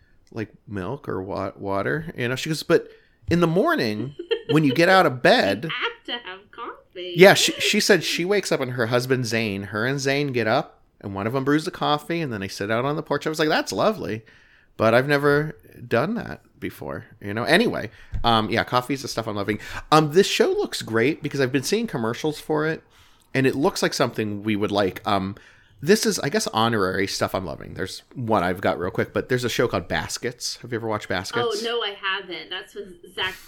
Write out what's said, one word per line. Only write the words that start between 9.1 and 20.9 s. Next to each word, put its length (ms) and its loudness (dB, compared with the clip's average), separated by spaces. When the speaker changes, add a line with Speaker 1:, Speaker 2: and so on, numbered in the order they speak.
Speaker 1:
Zane, 380 -2
her 220 -4
and 160 -2
Zane 320 0
get 140 0
up 340 0
and 140 -8
one 100 -4
of 60 -2
them 140 -2
brews 180 2
the 80 -8
coffee 480 -2
and 140 -4
then 80 -6
they 80 -4
sit 200 -6
out 140 0
on 140 -2
the 60 -6
porch. 220 -4
I 40 -2
was 100 -2
like, 80 2
"That's 240 0
lovely, 520 -2
but 180 4
I've 140 4
never 480 2
done 280 0
that 260 -8
before," 460 -10
you 120 -8
know? 120 -4
Anyway, 440 2
um, 260 4
yeah, 160 2
coffee 300 0
is 60 -6
the 60 -8
stuff 200 -6
I'm 100 -6
loving. 220 -2
Um, 180 6
this 160 6
show 220 2
looks 320 -2
great 420 0